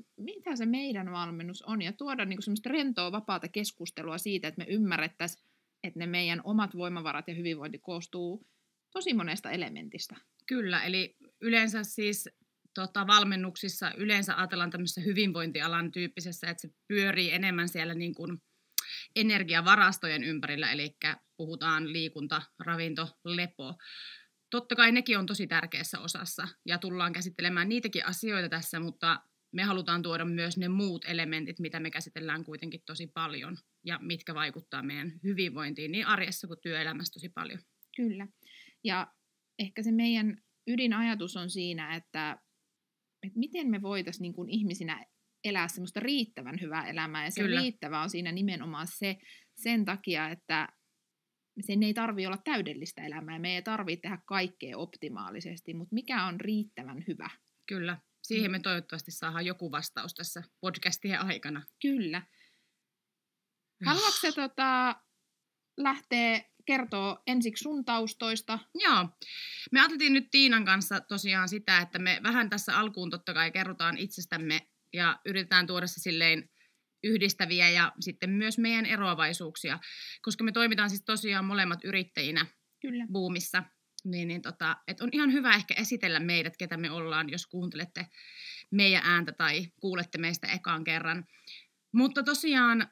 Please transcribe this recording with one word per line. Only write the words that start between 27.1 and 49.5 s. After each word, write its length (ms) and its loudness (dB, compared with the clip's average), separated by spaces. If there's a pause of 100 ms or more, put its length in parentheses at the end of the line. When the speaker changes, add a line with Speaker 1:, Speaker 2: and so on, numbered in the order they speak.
Speaker 2:
käsittelemään 560 0
niitäkin 360 0
asioita 440 -2
tässä, 300 -6
mutta 440 0 (300)
me 100 -2
halutaan 380 2
tuoda 240 -2
myös 320 -2
ne 100 0
muut 400 0
elementit, 520 -4
mitä 200 -6
me 120 -6
käsitellään 540 -8
kuitenkin 400 -12
tosi 220 -10
paljon 500 -6 (280)
ja 160 -6
mitkä 340 -6
vaikuttaa 480 -6
meidän 400 -8
hyvinvointiin 680 -4
niin 160 -2
arjessa 400 0
kuin 140 -12
työelämässä 520 -4
tosi 160 -14
paljon. 300 -10 (360)
Speaker 1:
Kyllä. 320 -4 (560)
Ja 240 0 (520)
ehkä 240 -6
se 80 0
meidän 500 2 (260)
ydinajatus 720 0
on 120 -6
siinä, 460 -6
että, 420 -6 (840)
että 160 -6
miten 300 -2
me 120 0
voitais 400 -4
niin 120 -6
kuin 160 -8
ihmisinä 560 -4 (380)
elää 240 -2
semmoista 320 -8
riittävän 640 -2
hyvää 280 -4
elämää, 360 -4
ja 60 -4
se 100 -2
Speaker 2:
Kyllä. 200 2
Speaker 1:
riittävä 400 -4
on 80 -2
siinä 220 -4
nimenomaan 560 -4
se, 300 -6 (380)